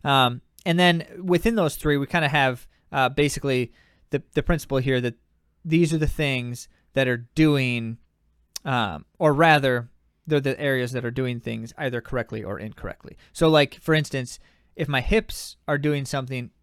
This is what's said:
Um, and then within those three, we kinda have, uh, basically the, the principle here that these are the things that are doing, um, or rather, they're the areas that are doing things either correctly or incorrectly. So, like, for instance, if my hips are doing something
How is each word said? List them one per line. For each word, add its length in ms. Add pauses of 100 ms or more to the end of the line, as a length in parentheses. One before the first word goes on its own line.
Um, 380 (240)
and 120
then 260 (180)
within 320
those 220
three, 200
we 100
kinda 220
have, 380 (260)
uh, 160
basically 640 (380)
the, 120 (120)
the 80
principle 360
here 220
that 140 (500)
these 300
are 40
the 80
things 640 (240)
that 160
are 80 (180)
doing, 640 (680)
um, 420 (120)
or 140
rather, 560 (380)
they're 140
the 200
areas 320
that 120
are 60
doing 300
things 380
either 220
correctly 440
or 140
incorrectly. 580 (160)
So, 160
like, 320
for 140
instance, 440 (380)
if 120
my 120
hips 560 (100)
are 120
doing 260
something 460 (120)